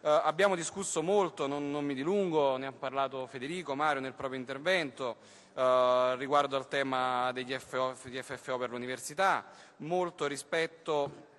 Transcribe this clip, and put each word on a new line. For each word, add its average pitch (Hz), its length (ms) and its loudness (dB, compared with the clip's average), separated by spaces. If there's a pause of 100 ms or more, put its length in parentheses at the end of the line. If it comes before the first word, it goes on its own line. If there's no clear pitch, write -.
abbiamo 156 540 4
discusso 170 480 -4
molto, 180 420 2
non, 143 240 -2
non 147 160 -2
mi 143 80 -2
dilungo, 156 640 2
ne 131 80 -6
ha 135 60 -6
parlato 131 560 -4
Federico, 143 480 -6
Mario 147 260 0
nel 131 120 -8
proprio 131 260 -6
intervento, 135 800 -2 (360)
eh, 127 640 6
riguardo 135 420 2
al 131 100 -4
tema 127 640 0
degli 127 240 -6
F - 180 -10
O, 131 280 0
degli 131 180 -10
F 127 160 -10
F - 120 -12
O 131 100 -2
per 120 140 -4
l'università, 127 760 -2 (320)
molto 170 480 -2
rispetto 147 1000 -2 (140)